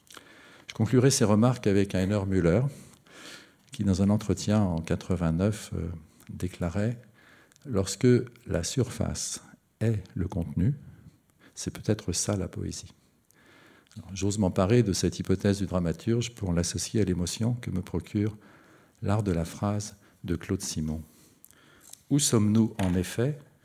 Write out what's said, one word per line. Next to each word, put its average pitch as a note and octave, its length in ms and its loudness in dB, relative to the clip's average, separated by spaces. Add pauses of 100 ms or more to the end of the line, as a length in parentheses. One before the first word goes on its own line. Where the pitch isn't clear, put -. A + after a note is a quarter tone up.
(680)
Je - 60 -14
conclurai B2 360 4
ces - 140 2
remarques A2 420 4
avec G2 300 2
Heiner F#2+ 280 0
Müller, F#2+ 380 4 (1120)
qui, G#2 100 -6
dans G2 180 2
un G2 100 4
entretien G#2 500 0
en F2 200 0
quatre-vingt-neuf, F2 960 0
euh, E2+ 140 -4 (400)
déclarait : « G2+ 720 -4 (680)
Lorsque G2 400 0 (400)
la E2+ 160 -2
surface - 800 -4 (380)
est A2 240 0 (100)
le F2+ 140 -2
contenu, F2+ 460 0 (800)
c'est - 180 -8
peut-être G#2+ 400 -2
ça G#2 240 -2
la F2 120 -4
poésie. » - 440 -10 (1040)
Alors, - 180 -14
j'ose G2 240 -2
m'emparer G2+ 440 4
de G2 100 0
cette F2 260 -2
hypothèse F#2+ 400 2
du G2 80 -2
dramaturge F2+ 680 -2
pour F#2+ 180 -2
l'associer F2 480 -2
à G2+ 40 2
l'émotion F#2 500 -2
que A#2+ 160 -8
me F2+ 120 -2
procure G#2 540 -4 (680)
l'art G#2 200 0
de G2 100 0
la E2 120 0
phrase G2+ 520 -4 (260)
de F2 140 -2
Claude - 260 -4
Simon. D#2 400 -6 (1080)
Où C#3+ 80 4
sommes-nous A2 640 4
en F2+ 120 2
effet A#2 440 -2 (260)